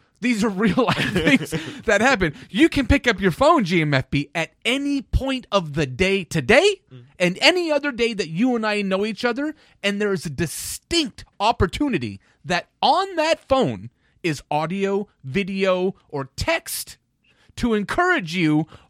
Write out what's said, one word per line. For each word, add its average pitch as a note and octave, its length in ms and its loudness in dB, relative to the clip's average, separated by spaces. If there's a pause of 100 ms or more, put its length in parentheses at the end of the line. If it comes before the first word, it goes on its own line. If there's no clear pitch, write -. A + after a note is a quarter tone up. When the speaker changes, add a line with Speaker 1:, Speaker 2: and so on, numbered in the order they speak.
(200)
Speaker 1:
these A3+ 240 0
are A3+ 60 2
real G3+ 340 2
life C#3 280 0
<laughs> - 20 -2
things F#3 400 2 (320)
that G3+ 160 2
happen. F#3+ 320 2 (160)
You C#4+ 180 4
can C#4 180 0
pick C#4 200 2
up F#3+ 160 0
your F#3+ 80 4
phone, C#4+ 340 4
G E3+ 160 2
M D3+ 140 0
F C3 160 0
B, C#3+ 240 -2
at D#3+ 180 -4 (140)
any C#4 340 -2
point C4 500 -2
of E3+ 240 0
the D3+ 120 0
day F#3 380 0
today C4 580 2 (100)
Speaker 2:
Mm. B2 120 -20 (140)
Speaker 1:
and F3+ 220 0
any E4 320 4
other C#4+ 180 0
day A#3 240 0
that F#3 140 -4
you A3+ 260 0
and A3+ 120 -2
I G#3 160 -2
know F#3+ 240 0
each A3 180 -6
other, C#4 300 -2 (280)
and G3+ 180 -2
there G#3 120 0
is F3 140 -4
a D#3+ 40 -8
distinct - 960 -4 (160)
opportunity G3 800 -2 (240)
that E3+ 240 -4 (140)
on F#4 340 2
that D#4+ 240 0
phone B2+ 480 0 (340)
is D#3 280 -4
audio, G3 580 -2 (160)
video, F#3+ 720 -2 (160)
or C3+ 260 -8
text - 600 -6 (580)
to A#3+ 180 -2
encourage G#3+ 640 0
you D#3 300 2 (240)